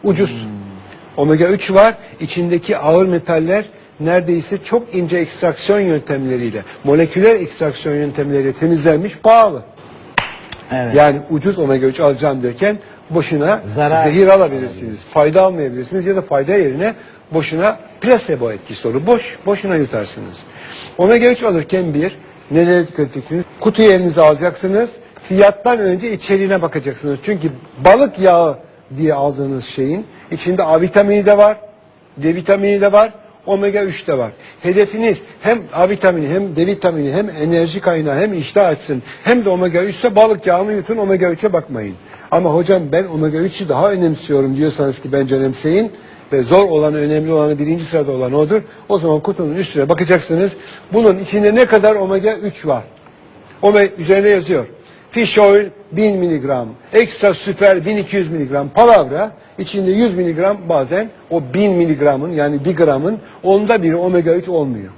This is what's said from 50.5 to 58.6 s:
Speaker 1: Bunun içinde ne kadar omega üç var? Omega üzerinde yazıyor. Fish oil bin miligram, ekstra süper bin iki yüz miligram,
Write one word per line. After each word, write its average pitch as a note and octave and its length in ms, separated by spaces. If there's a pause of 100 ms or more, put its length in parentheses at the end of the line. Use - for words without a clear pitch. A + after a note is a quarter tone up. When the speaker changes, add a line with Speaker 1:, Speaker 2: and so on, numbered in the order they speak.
Speaker 1:
Bunun G3+ 260
içinde G#3 360
ne B3 120
kadar G#3+ 280
omega G3 400
üç F#3+ 320
var? B2+ 160 (800)
Omega G3+ 360
üzerinde F#3+ 300
yazıyor. E3 380 (440)
Fish A3 280
oil G3+ 280 (260)
bin G3+ 240
miligram, C#3 520 (240)
ekstra G#3 420
süper F#3+ 500
bin G#3+ 120
iki G3+ 200
yüz E3+ 140
miligram, C#3+ 380